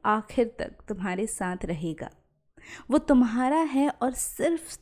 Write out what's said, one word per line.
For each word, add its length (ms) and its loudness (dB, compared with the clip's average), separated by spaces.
आखिर 540 0
तक 120 -6
तुम्हारे 400 -4
साथ 380 -4
रहेगा। 440 -6
वो 60 6
तुम्हारा 600 4
है 320 2
और 240 -2
सिर्फ 680 -2